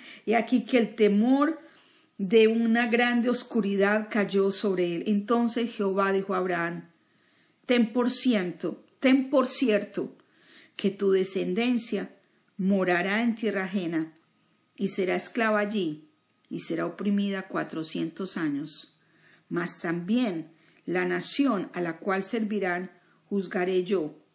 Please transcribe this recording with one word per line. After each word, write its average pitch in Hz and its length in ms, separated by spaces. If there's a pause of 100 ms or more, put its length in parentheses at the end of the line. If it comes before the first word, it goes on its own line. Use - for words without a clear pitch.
(240)
y 208 100
aquí 233 300
que 254 140
el 220 160
temor 254 680 (580)
de 220 280
una 226 400
grande 240 440
oscuridad 202 800
cayó 196 420
sobre 180 420
él. 165 140
Entonces 226 680
Jehová 196 380
dijo 190 240
a - 20
Abraham, 170 500 (760)
"Ten 240 260
por 254 200
ciento, 185 720 (160)
ten 262 280
por 254 200
cierto 202 680 (600)
que 196 140
tu 196 200
descendencia 190 1000 (480)
morará 190 640
en 233 140
tierra 196 260
ajena, 170 500 (600)
y 196 140
será 185 260
esclava 214 460
allí, 196 480 (420)
y - 80
será 165 280
oprimida 202 600
cuatrocientos 165 880
años. 151 600 (500)
Mas 170 300
también 175 720 (340)
la 180 200
nación 180 680
a 185 80
la 165 180
cual 190 260
servirán 190 680 (380)
juzgaré 185 560
yo 175 280 (220)